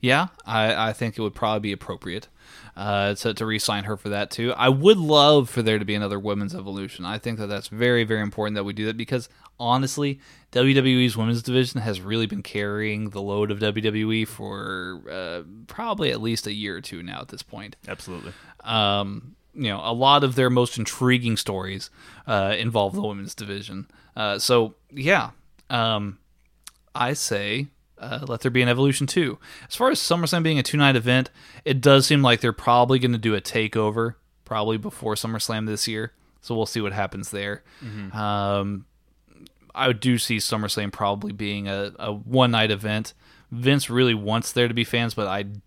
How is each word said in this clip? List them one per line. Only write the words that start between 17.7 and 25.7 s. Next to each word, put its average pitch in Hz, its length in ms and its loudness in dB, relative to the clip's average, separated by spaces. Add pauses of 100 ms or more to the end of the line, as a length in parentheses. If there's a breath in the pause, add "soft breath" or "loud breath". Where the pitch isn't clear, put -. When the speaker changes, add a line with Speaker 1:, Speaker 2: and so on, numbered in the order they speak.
Speaker 2:
Absolutely. 92 440 -14 (300 loud breath)
Speaker 1:
Um, 104 720 -2 (200)
you 131 160 -4
know, - 120 -6
a 117 120 -2
lot 139 280 6
of 131 120 2
their 127 160 4
most 123 280 2
intriguing 123 580 0
stories, 95 540 -6 (360 loud breath)
uh, 101 320 0
involve 110 360 0
the - 80 -2
women's 98 320 -8
division. 101 540 -12 (260 soft breath)
Uh, 104 240 -4
so 117 360 2 (180)
yeah, 139 380 0 (400)